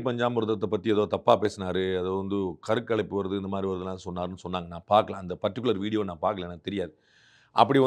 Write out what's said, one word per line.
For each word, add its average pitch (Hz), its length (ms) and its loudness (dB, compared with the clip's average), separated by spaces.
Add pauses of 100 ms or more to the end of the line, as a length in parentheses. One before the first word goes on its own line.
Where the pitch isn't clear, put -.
பஞ்சாமிர்தத்தை 113 640 0
பத்தி 104 220 2
ஏதோ 104 80 4 (100)
தப்பா 113 300 6
பேசினாரு, 92 420 -2 (140)
அது 92 160 -2
வந்து 98 240 -2 (280)
கருக்கலைப்பு 107 520 -2
வருது, 95 220 -2
இந்த 95 120 -6
மாதிரி 98 180 -2
வருதுலாம் 92 360 -6
சொன்னாருன்னு 90 380 -8
சொன்னாங்க. 87 280 -6
நான் 85 200 -14
பார்க்கல, 98 300 4
அந்த 90 200 -6
பர்டிகுலர் 107 420 0
வீடியோ 107 240 0
நான் 82 160 -12
பார்க்கல, 92 240 -2
எனக்கு 87 200 -14
தெரியாது. 95 240 -4 (640)
அப்படி 117 320 8